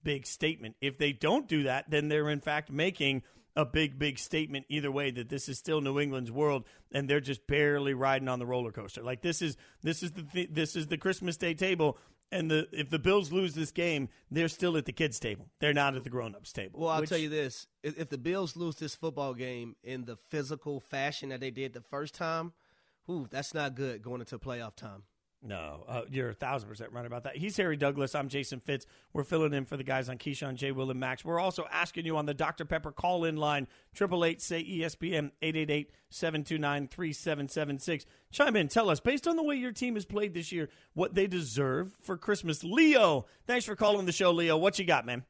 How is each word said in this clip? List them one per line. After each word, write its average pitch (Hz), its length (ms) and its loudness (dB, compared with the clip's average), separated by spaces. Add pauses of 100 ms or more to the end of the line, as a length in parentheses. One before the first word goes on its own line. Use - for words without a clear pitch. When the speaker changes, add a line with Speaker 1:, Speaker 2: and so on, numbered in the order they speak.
Speaker 1:
big 139 240 -2
statement. 156 540 -2
If 135 180 -2
they 143 140 2
don't 220 340 2
do 151 180 2
that, 135 260 -2
then 147 180 2
they're 151 220 2
in 147 100 0
fact 151 320 -2
making 143 500 2 (360)
a 156 60 6
big, 143 340 0
big 143 200 0
statement 147 500 -4
either 143 240 -2
way 139 180 0
that 120 200 -6
this 139 180 -6
is 131 100 -6
still 156 220 0
New 139 180 0
England's 131 320 0
world 139 360 2 (260)
and 139 160 0
they're 143 120 4
just 135 260 -6
barely 143 480 2
riding 135 340 2
on 127 100 0
the 123 60 -4
roller 123 260 0
coaster. 104 320 -10
Like, 123 200 -6
this 170 180 2
is, 156 160 -2 (240)
this 160 220 -2
is 175 100 -6
the 165 120 -10
th-, 175 280 -4
this 156 240 0
is 156 120 -2
the 160 100 -2
Christmas 180 400 -2
Day 170 160 0
table, 165 420 2 (340)
and 160 200 0
the, 156 200 4
if 147 200 -4
the 160 80 0
Bills 180 340 4
lose 180 220 2
this 156 180 -2
game, 156 380 0 (200)
they're 165 180 2
still 170 280 2
at 147 80 0
the - 80 -6
kids' 151 260 0
table. 107 280 -6 (140)
They're 151 120 4
not 143 240 4
at 127 80 -6
the 131 60 -10
grown-ups' 113 420 -6
table. 101 280 -8
Speaker 2:
Well, 160 100 0
I'll 156 100 2
Speaker 1:
Which 156 80 -2
Speaker 2:
tell 170 80 0
you 156 140 -2
this. 147 360 -4 (160)
If, 151 160 -6
if 160 120 -6
the 139 80 -4
Bills 170 380 -2
lose 170 200 -4
this 156 180 -8
football 143 380 -4
game 120 500 -8
in 127 220 -10
the 117 120 -12 (120)
physical 147 500 -4
fashion 139 520 -4
that 127 100 -8
they 131 100 -4
did 127 220 -6
the 117 80 -12
first 143 340 -8
time, 165 380 -4 (540)
whew, 165 240 -6
that's 139 240 -6
not 143 200 -2
good 123 280 -4
going 123 180 -6
into 120 180 -10
playoff 120 380 -8
time. 101 280 -14 (380)
Speaker 1:
No, 82 440 -8
uh, 120 240 -6
you're 131 200 -2
a 104 40 -8
thousand 123 340 -4
percent 110 240 -12
right 120 120 -10
about 120 200 -8
that. 135 120 -8
He's 190 220 -4
Harry 175 180 2
Douglas. 139 400 2
I'm 139 120 -2
Jason 135 300 -4
Fitz. 135 260 -4 (280)
We're 147 100 -2
filling 156 300 2
in 139 120 0
for 143 120 -8
the 131 80 -6
guys 131 240 -2
on 127 100 -8
Keyshawn, 135 380 -6
J 139 160 -2
Will, 135 180 -2
and 127 80 -2
Max. 127 260 -4
We're 165 140 0
also 175 320 0
asking 170 340 -2
you 160 120 0
on 147 100 0
the 147 80 -2
Doctor 156 300 -2
Pepper 156 260 -2
call-in 165 460 0
line, 147 320 0 (260)
triple 175 300 2
eight 165 160 2
say 165 260 -2
E 175 160 -4
S 160 140 -4
P 170 180 -4
N, 147 160 0 (120)
eight 160 120 0
eight 156 160 0
eight, 147 200 0 (180)
seven 160 340 -2
two 156 160 -2
nine, 143 300 0
three 160 240 -6
seven 143 360 -2
seven 143 300 -2
six. 160 280 -4 (260)
Chime 277 240 4
in. 175 100 4
Tell 220 240 4
us, 151 80 4
based 277 300 0
on 330 80 2
the 320 60 2
way 294 120 2
your 254 180 -2
team 247 220 -2
has 208 120 -4
played 208 280 -2
this 170 160 -6
year, 165 180 -2 (260)
what 175 200 0
they 196 140 4
deserve 151 720 0
for 190 160 -4
Christmas. 170 480 -2
Leo, 220 640 8 (200)
thanks 247 200 0
for 214 100 -6
calling 208 300 4
the 170 60 2
show, 180 200 6
Leo. 165 240 6
What 196 220 6
you 196 80 0
got, 143 200 6
man? 123 240 -4